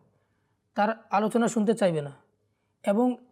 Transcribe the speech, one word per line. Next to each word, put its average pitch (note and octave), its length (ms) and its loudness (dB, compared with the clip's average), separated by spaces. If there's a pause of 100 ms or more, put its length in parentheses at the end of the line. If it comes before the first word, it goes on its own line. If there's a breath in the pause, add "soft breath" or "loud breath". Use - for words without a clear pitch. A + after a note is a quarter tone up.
(760)
তার G#3+ 360 -2
আলোচনা A3 380 0
শুনতে G#3+ 260 0
চাইবে E3+ 280 0
না। C#3 100 -12 (720)
এবং A#3 320 0 (160)